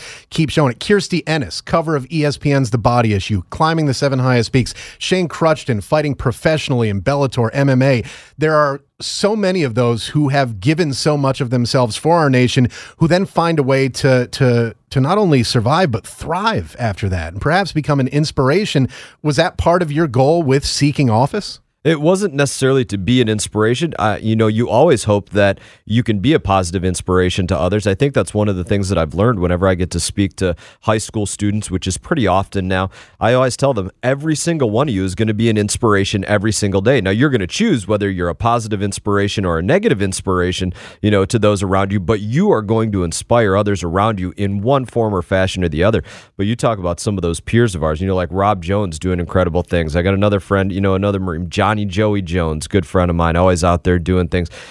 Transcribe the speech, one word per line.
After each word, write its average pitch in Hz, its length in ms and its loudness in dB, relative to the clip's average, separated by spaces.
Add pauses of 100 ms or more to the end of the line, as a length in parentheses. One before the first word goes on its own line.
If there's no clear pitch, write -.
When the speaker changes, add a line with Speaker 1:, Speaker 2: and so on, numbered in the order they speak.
(320)
Speaker 1:
keep 156 180 0
showing 143 220 2
it. - 80 -10
Kirstie 185 480 0
Ennis, 147 340 -4
cover 165 340 -2
of 131 160 -4
E 156 140 0
S 143 100 0
P - 160 -2
N's 135 200 2
The 123 80 0
Body 120 340 2
Issue, 98 380 -2
climbing 160 340 0
the 135 80 0
seven 135 240 -2
highest 123 340 2
peaks. 127 220 0 (240)
Shane 185 300 -2
Crutchton, 139 560 0
fighting 151 320 0
professionally 127 760 0
in 98 140 -2
Bellator 131 500 0
M 139 160 2
M 127 140 4
A. 127 200 2 (360)
There 156 160 2
are 143 260 2 (200)
so - 340 0
many 190 260 0
of 123 140 -2
those 120 320 0
who 147 220 0
have 127 320 -2
given 151 320 0
so 151 240 0
much 139 240 0
of 123 80 -4
themselves 123 480 0
for 165 200 2
our 147 120 4
nation, 123 400 4 (280)
who 160 120 2
then 185 160 2
find 170 340 0
a 139 40 2
way 135 260 2
to, 127 380 2
to, 120 460 2 (160)
to 135 120 0
not 165 160 2
only 156 260 4
survive, 135 480 0
but 104 160 -6
thrive 165 720 -4
after 104 300 -4
that, 85 240 -6
and 98 80 -10
perhaps 175 320 0
become 147 260 0
an 127 80 2
inspiration. 143 800 0 (340)
Was 147 140 0
that 160 220 0
part 175 240 2
of 156 100 -4
your 160 160 0
goal 139 360 2
with 139 220 2
seeking 143 440 0
office? 131 500 0 (240)
Speaker 2:
It 156 180 0
wasn't 185 320 2
necessarily 135 520 0
to 101 120 -6
be 120 240 2
an 110 80 2
inspiration. 110 720 0
Uh, 104 200 0
you 110 160 0
know, 110 120 4
you 110 200 0
always 135 360 4
hope 101 260 0
that 98 300 2 (260)
you 110 160 0
can 110 160 0
be 117 160 2
a 156 60 4
positive 92 440 0
inspiration 92 640 0
to 90 100 0
others. 92 300 0
I 101 80 2
think 139 220 0
that's 101 180 -2
one 104 160 0
of 98 60 -2
the 90 80 -4
things 101 260 -2
that 95 80 0
I've 80 160 -2
learned 104 240 2
whenever 87 300 0
I 95 80 2
get 87 160 -4
to 87 80 -2
speak 98 380 -2
to 90 180 -2 (260)
high 110 160 -4
school 107 300 -6
students, 104 420 -4
which 92 160 -6
is 92 140 -6
pretty 131 260 -2
often 95 420 -2
now. 95 220 -2 (300)
I 113 140 2
always 127 220 0
tell 135 200 0
them, 95 160 -6 (100)
"Every 143 340 -2
single 143 360 -2
one 135 180 0
of 107 60 -2
you 95 100 0
is 92 80 -4
gonna 107 220 0
be 113 120 0
an 107 120 2
inspiration 101 640 0
every 104 260 0
single 98 300 0
day." 123 200 2
Now, 95 100 0
you're 123 180 2
gonna 110 160 0
choose 131 420 -2
whether 101 220 0
you're 87 200 -2
a 85 40 -4
positive 110 480 -2
inspiration 101 640 -2
or 85 140 0
a - 20 -4
negative 117 400 0
inspiration, 92 720 -2 (300)
you 104 80 2
know, 98 140 4
to 113 120 -2
those 104 240 2
around 98 300 0
you, 104 80 0
but 95 200 0
you 135 300 0
are 113 140 2
going 113 300 0
to 92 100 0
inspire 98 520 0
others 101 280 0
around 98 360 0
you 90 180 -6
in 101 260 -2
one 131 220 0
form 110 280 -2
or 90 80 0
fashion 95 420 0
or 87 60 0
the 76 140 0
other. 104 180 2 (340)
But 101 120 -2
you 117 80 0
talk 117 240 0
about 87 200 -4
some 104 160 -4
of 95 60 -4
those 85 200 -2
peers 113 340 2
of 73 80 -6
ours, 78 180 -2
you 95 60 -2
know, 95 80 0
like 90 160 -2
Rob 98 320 0
Jones 95 340 -4
doing 90 220 -2
incredible 87 420 0
things. 82 340 -2
I 87 60 0
got 98 140 0
another 101 240 2
friend, 98 320 0
you 95 100 -4
know, 98 140 2
another 98 240 0
Marine, 90 280 -6
Johnny 98 280 0
Joey 104 460 -2
Jones, 80 460 -4
good 92 180 0
friend 90 240 0
of 85 80 0
mine, 82 180 2
always 90 260 4
out 87 220 2
there 90 160 2
doing 90 300 0
things, 90 180 -4 (240)